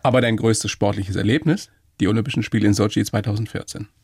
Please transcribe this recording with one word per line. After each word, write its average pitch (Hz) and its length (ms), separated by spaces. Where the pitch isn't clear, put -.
Aber 127 180
dein 117 160
größtes 113 320
sportliches 101 460
Erlebnis? 151 540
Die 92 80
Olympischen 113 360
Spiele 104 240
in 104 80
Sochi 107 280
zweitausendvierzehn. 107 840